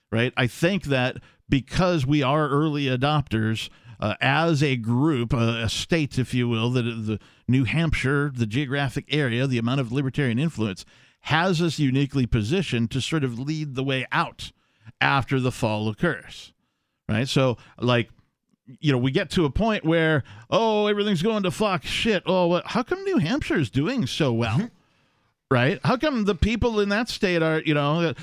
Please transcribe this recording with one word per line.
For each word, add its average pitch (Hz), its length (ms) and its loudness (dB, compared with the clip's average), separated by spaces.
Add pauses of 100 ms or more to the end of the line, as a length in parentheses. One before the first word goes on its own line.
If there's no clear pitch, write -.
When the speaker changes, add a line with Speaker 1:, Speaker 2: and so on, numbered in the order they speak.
(100)
Speaker 1:
right? 117 240 0
I 127 120 2
think 175 380 0
that 131 340 -2 (280)
because 156 600 0
we 147 160 2
are 147 260 2
early 143 360 0
adopters, 127 840 0 (320)
uh, 107 200 0
as 147 420 2
a 139 140 2
group, 120 580 2
uh, 117 300 2
a 104 40 -2
state, - 520 -2
if 120 120 -4
you 123 160 0
will, 117 220 0
that 127 120 0
the 113 360 -4 (300)
New 131 160 4
Hampshire, 143 680 0
the 120 140 -2
geographic 139 640 -4
area, 127 400 0
the 127 100 0
amount 120 220 0
of 120 100 -4
libertarian 131 480 -2
influence 110 460 -4 (380)
has 165 380 0
us 165 200 -2
uniquely 135 440 0
positioned 117 680 -2
to 135 80 -4
sort 156 240 -2
of 120 160 -6
lead 147 340 -6
the 131 80 -4
way 131 300 -2
out 147 400 -4 (480)
after 139 400 2
the 127 100 2
fall 107 380 -2
occurs, - 640 -4 (560)
right? 110 200 -2
So, 131 280 2 (200)
like, 120 340 0 (680)
you 147 140 2
know, 131 60 2
we 127 120 0
get 170 200 -2
to 175 160 2
a 135 40 -2
point 208 340 -2
where, 160 380 2 (260)
"Oh, 208 380 2
everything's 208 360 0
going 214 200 0
to 185 80 -2
fuck, 196 340 -2
shit. - 420 -2
Oh, 180 200 2
what, 170 200 0
how 233 180 -2
come 370 180 -6
New 392 160 0
Hampshire's 196 520 0
doing 180 360 0
so 135 260 0
well?" 113 260 0
Speaker 2:
Mm-hmm. 220 80 0 (840)
Speaker 1:
Right? 127 320 2
How 196 140 2
come 254 300 0
the 202 80 2
people 220 440 0
in 202 120 0
that 214 180 0
state 175 340 0
are, 156 180 2
you 156 120 0
know, 147 400 2 (100)